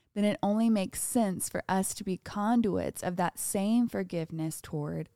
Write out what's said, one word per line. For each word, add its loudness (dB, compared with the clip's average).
then 2
it 2
only 4
makes 0
sense 0
for -4
us 0
to -10
be -2
conduits 0
of -2
that 0
same 2
forgiveness -4
toward -6